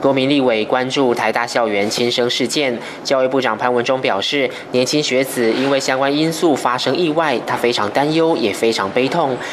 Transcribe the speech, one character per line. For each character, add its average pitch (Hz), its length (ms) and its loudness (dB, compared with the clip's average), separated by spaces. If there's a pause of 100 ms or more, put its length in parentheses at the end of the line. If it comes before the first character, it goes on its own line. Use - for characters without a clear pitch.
多 139 120 2
名 135 160 0
立 143 100 2
委 117 240 2
关 127 260 -2
注 131 240 2
台 110 160 0
大 117 160 0
校 120 220 0
园 104 220 0
轻 120 200 0
生 120 200 0
事 120 180 -2
件。 127 320 -2 (240)
教 131 180 0
育 127 60 4
部 131 140 0
长 113 160 0
潘 123 160 0
文 120 100 2
忠 131 160 0
表 113 220 0
示， 135 280 0 (220)
年 127 140 2
轻 151 180 0
学 131 180 2
子 123 300 0
因 131 180 0
为 139 80 2
相 135 220 0
关 139 160 0
因 160 160 0
素 160 240 2
发 123 220 0
生 127 180 -2
意 175 140 0
外， 151 300 0
他 - 180 -4
非 120 160 2
常 104 180 -2
担 147 220 2
忧， 165 240 2
也 113 160 0
非 113 180 2
常 104 200 -2
悲 127 180 2
痛。 151 260 0 (180)